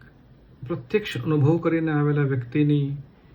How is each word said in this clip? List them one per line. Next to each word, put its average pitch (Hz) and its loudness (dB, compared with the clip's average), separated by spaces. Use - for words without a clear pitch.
પ્રત્યક્ષ - -4
અનુભવ 151 2
કરીને 160 0
આવેલા 147 2
વ્યક્તિની 143 0